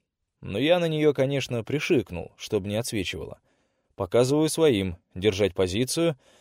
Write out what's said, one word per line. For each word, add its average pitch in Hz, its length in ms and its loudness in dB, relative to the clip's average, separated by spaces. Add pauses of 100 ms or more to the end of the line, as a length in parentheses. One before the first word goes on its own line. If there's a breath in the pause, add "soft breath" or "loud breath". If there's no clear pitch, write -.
(400)
Но 95 180 -8
я 160 200 2
на 170 100 -2
неё, 151 240 2
конечно, 131 500 -2
пришикнул, 117 720 -2
чтоб 101 280 -4
не 101 120 -4
отсвечивала. - 640 -6 (540)
Показываю 127 540 2
своим 104 480 2 (180)
держать 98 400 2
позицию, 127 640 0 (240 soft breath)